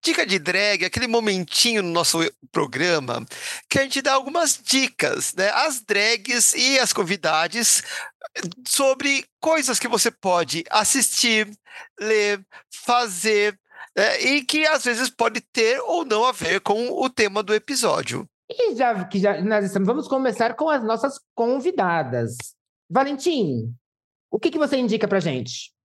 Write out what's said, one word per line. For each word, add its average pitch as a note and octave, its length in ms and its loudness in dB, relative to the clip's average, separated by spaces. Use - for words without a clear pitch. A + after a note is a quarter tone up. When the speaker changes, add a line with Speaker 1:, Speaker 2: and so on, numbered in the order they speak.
Speaker 1:
Dica D#4+ 200 2
de F#3+ 140 0
drag F#3 460 0
é - 20 -2
aquele A#3 220 -4
momentinho G#3+ 720 0
no F3 80 -4
nosso E3+ 280 0
programa C3+ 720 -2
que - 120 2
a - 20 2
gente C4+ 180 -2
dá C4+ 140 0
algumas D4 480 0
dicas, - 720 -2
né, F#3+ 160 0
às C4 300 0
drags A3 720 0
e C4 240 2
às B3 140 2
convidadas F3 880 0
sobre C4+ 580 0
coisas B3+ 380 0
que B3 100 -4
você A3+ 220 2
pode E3+ 600 -2
assistir, G#3+ 800 2
ler, G#3 420 0
fazer, G#3 840 0
né, G#3+ 260 2
e C4+ 220 2
que D#4 220 0
às D#4 180 2
vezes B3 260 0
pode A3+ 300 -2
ter A#3 280 2
ou E4+ 240 0
não A3 200 2
a B3+ 80 4
ver F3+ 280 0
com A3+ 320 0
o C4 180 0
tema G#3 320 0
do G3 120 -2
episódio. G#3+ 680 -2
Speaker 2:
E A4 260 0
já A#3 280 0
que G3+ 140 -4
já F#3 240 2
nós G#3 220 2
estamos, G3 220 0
vamos C4 220 0
começar A#3+ 460 0
com D#4 160 0
as C#4 120 0
nossas A3+ 380 -2
convidadas. F3 1000 0
Valentim, A#3 840 0
o G#3+ 80 -2
que E4 120 0
que D#4+ 80 -4
você D4 180 2
indica A3 300 0
pra F#3+ 140 2
gente? B2+ 520 -6